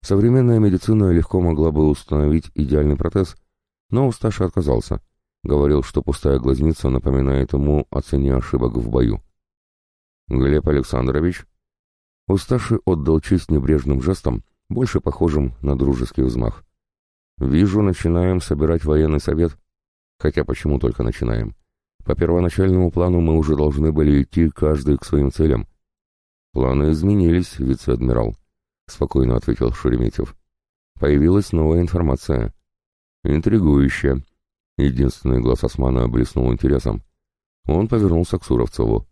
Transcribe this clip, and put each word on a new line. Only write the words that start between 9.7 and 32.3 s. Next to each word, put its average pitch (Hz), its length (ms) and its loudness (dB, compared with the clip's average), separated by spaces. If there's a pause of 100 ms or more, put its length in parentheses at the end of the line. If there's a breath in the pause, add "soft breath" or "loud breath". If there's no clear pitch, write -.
"Глеб 69 400 2
Александрович?" 69 760 -2 (840)
Усташи 107 580 -2
отдал 80 360 2
честь - 280 -2
небрежным 69 520 0
жестом, 67 420 -4 (260)
больше 123 300 -2
похожим 73 600 -2
на 71 160 -2
дружеский 65 460 -2
взмах. 60 420 -4 (720)
"Вижу, 92 440 0
начинаем 90 600 0
собирать 78 420 -2
военный 76 360 2
совет. 78 380 -2 (640)
Хотя 76 240 -2
почему - 360 -2
только 58 240 -2
начинаем? 57 520 -4 (480)
По 73 120 -2
первоначальному 87 760 2
плану 87 300 0
мы 80 160 2
уже 76 180 0
должны 76 360 0
были 73 320 2
идти 82 260 0
каждый 73 480 0
к - 80 -10
своим 71 260 0
целям". 71 360 -2 (840)
"Планы 69 400 0
изменились, 87 680 0
вице-адмирал", 60 760 -2 (520)
спокойно 65 480 0
ответил 58 360 -2
Шереметьев. 60 640 -4 (640)
"Появилась 76 520 2
новая 80 300 2
информация". 71 720 -2 (680)